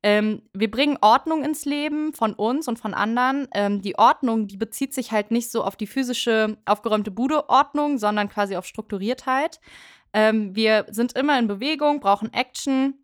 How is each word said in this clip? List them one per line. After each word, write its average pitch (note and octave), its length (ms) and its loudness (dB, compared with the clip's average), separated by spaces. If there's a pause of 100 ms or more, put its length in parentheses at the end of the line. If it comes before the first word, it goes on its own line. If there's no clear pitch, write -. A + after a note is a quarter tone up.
Ähm, G#3 400 2 (100)
wir G#3 160 0
bringen C#4 320 0
Ordnung C4+ 420 4
ins D4 220 -4
Leben D4+ 480 -4
von G#3+ 200 -2
uns B3+ 340 -2
und A3+ 100 -4
von - 160 -8
anderen. B3 600 -2
Ähm, G3+ 260 0
die F#3+ 160 -4
Ordnung, A3+ 500 4
die G3 100 -16
bezieht A3+ 360 -6
sich C4 180 -6
halt G#3 200 -2
nicht A#3 180 -2
so A3+ 140 -2
auf G3+ 120 -4
die G#3 120 -8
physische, A#3 800 0
aufgeräumte G#3+ 440 0
Bude-Ordnung, C#4+ 880 0
sondern G#3 320 0
quasi G3+ 260 -2
auf F#3 120 -6
Strukturiertheit. B3 920 -4 (540)
Ähm, G#3+ 420 2
wir A3 360 2
sind A3+ 220 -2
immer C4+ 260 2
in A#3 80 2
Bewegung, D4 540 0
brauchen G3+ 320 2
Action C4+ 600 -2 (100)